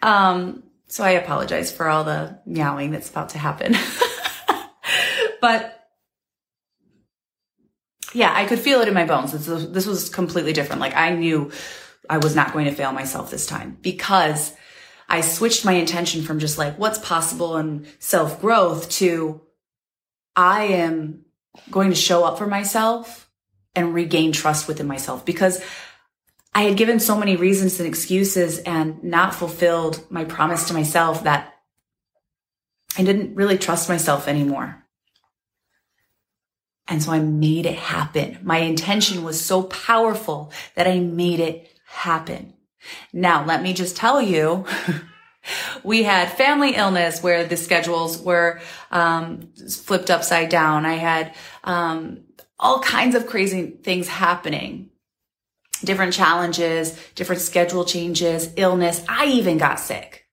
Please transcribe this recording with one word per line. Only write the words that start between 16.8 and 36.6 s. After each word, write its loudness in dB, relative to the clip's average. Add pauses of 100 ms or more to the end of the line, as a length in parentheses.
possible -2
and -4 (120)
self-growth 2
to 0 (920)
I 6
am -2 (440)
going 2
to 4
show 4
up 0
for -4
myself -2 (540)
and 0
regain 2
trust 0
within -4
myself, -8
because 2 (880)
I 4
had 4
given 4
so 2
many 2
reasons 2
and -2
excuses 0
and -2
not 2
fulfilled 0
my -6
promise 0
to -4
myself 2
that 0 (1400)
I 4
didn't 0
really 2
trust -2
myself 0
anymore. -2 (2000)